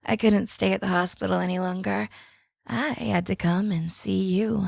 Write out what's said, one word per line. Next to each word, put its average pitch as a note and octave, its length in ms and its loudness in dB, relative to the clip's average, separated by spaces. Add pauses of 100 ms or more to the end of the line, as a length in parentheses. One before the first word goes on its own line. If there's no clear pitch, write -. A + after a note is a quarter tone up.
I A3+ 120 0
couldn't G#3+ 320 4
stay - 240 2
at F#3+ 80 0
the G3 80 -4
hospital F3+ 500 0
any F3+ 200 -2
longer. F#3 500 -2 (580)
I A#3+ 260 -2
had F3+ 340 -2
to F#3 100 -2
come F#3 340 0
and E3 220 -2
see F#3+ 300 0
you. G3+ 460 0